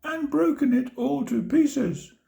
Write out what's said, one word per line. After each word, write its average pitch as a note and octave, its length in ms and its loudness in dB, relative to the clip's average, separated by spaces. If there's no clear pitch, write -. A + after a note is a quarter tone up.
and D#4 260 -6
broken D4 440 2
it B3+ 240 2
all C4 260 -2
to A#3 180 -2
pieces? B3+ 720 0